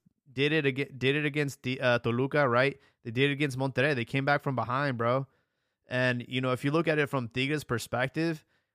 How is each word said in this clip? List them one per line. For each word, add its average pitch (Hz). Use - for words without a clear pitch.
did 143
it 156
aga-, 135
did 131
it 151
against 143
the, 127
uh, 123
Toluca, 135
right? 127
They 120
did 135
it 143
against 135
Monterrey. 135
They 117
came 139
back 143
from 139
behind, 123
bro. 123
And, 127
you 127
know, 127
if 127
you 143
look 160
at 156
it 143
from 123
Tigres' 139
perspective, 131